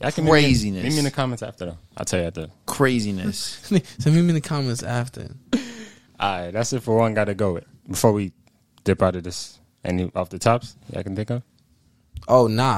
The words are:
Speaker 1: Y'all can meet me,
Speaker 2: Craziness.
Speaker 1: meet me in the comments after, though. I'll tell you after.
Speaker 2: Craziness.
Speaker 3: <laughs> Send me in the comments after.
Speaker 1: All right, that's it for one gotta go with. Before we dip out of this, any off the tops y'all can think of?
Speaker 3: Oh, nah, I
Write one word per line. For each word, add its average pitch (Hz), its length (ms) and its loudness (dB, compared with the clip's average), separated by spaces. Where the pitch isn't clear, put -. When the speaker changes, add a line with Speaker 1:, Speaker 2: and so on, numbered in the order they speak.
Speaker 1:
Y'all 127 100 -2
can 160 140 -2
meet 156 60 6
me, 151 100 8
Speaker 2:
Craziness. 107 420 2
Speaker 1:
meet 127 100 -2
me 156 40 0
in 147 80 2
the 135 60 -2
comments 127 320 -4
after, 110 240 -10
though. 82 100 -12
I'll - 100 -8
tell 92 140 -2
you 85 60 -2
after. 82 220 -8
Speaker 2:
Craziness. 104 960 -2
Speaker 3:
<laughs> - 400 -2
Send 151 160 4
me 170 120 6
in 170 60 2
the 156 80 -2
comments 135 400 -4
after. 120 480 -6
Speaker 1:
All 98 200 -2
right, 87 120 -8
that's 113 220 -2
it 123 80 -2
for 113 160 2
one 113 160 4
gotta 104 220 0
go 98 180 0
with. 85 120 -8
Before 101 260 4
we 101 180 -2
dip 95 200 2
out 92 120 4
of 90 80 -8
this, - 360 -12
any 90 320 -2
off 90 140 -4
the 92 100 -12
tops 117 360 2
y'all - 120 -8
can 98 120 -8
think 107 140 -4
of? 123 140 -4
Speaker 3:
Oh, 123 200 6
nah, 110 180 0
I - 20 2